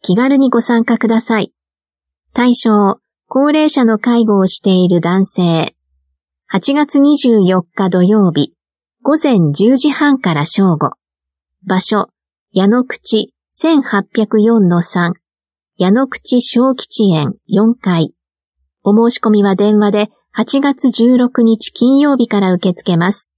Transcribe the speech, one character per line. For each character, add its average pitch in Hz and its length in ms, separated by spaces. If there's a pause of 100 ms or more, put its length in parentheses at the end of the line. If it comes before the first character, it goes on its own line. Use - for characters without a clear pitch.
気 180 160
軽 269 220
に 269 100
ご 233 140
参 233 220
加 233 120
く 226 120
だ 226 120
さ 226 200
い。 - 120 (800)
対 240 220
象、 208 460 (260)
高 277 240
齢 302 180
者 269 160
の 226 140
介 233 260
護 208 140
を 190 80
し - 140
て 196 100
い 185 180
る 175 120
男 180 260
性。 165 480 (720)
八 285 260
月 285 260
二 285 200
十 233 220
四 185 220 (120)
日 190 160
土 180 120
曜 196 280
日、 151 240 (480)
午 294 200
前 185 300
十 214 240
時 294 140
半 277 280
か 190 140
ら 147 140
正 185 300
午。 151 160 (760)
場 185 140
所、 - 280 (440)
矢 190 160
野 247 160
口 - 500 (160)
千 311 320
八 196 320
百 220 260
四 220 280
の 175 120
三、 175 340 (600)
矢 180 140
野 254 180
口 - 320
小 254 340
吉 220 360
園 151 240 (120)
四 220 280
階。 170 400 (680)
お 196 100 (180)
申 233 40
し - 60
込 226 100
み 208 120
は 196 140
電 208 220
話 208 120
で 208 200 (200)
八 - 300
月 269 300
十 247 280
六 247 240
日 226 280
金 262 280
曜 285 180
日 233 120
か 208 120
ら 185 120
受 180 200
け - 20
付 - 180
け 170 40
ま 175 160
す。 - 260